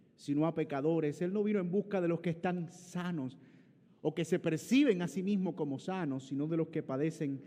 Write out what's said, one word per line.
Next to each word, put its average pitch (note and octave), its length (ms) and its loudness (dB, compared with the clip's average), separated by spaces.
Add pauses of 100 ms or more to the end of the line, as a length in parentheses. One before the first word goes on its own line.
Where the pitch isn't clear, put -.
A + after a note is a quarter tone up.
(160)
sino D3 320 0
a D#3+ 80 -2
pecadores. D3 680 0
Él F3+ 100 0
no G#3 120 0
vino G#3 160 2
en F3+ 100 -2
busca G3 320 0
de E3+ 60 2
los E3 140 0
que F3 100 0
están F3 400 -2
sanos E3+ 680 -6 (640)
o D3+ 140 0
que E3 100 0
se - 140 2
perciben F#3 640 4
a E3+ 40 0
sí F#3 140 -4
mismos F#3 320 2
como C#3+ 240 -2
sanos, C#3+ 480 -2
sino C#3+ 220 -2
de E3 100 0
los E3 120 0
que D#3+ 120 -2
padecen C#3 640 -2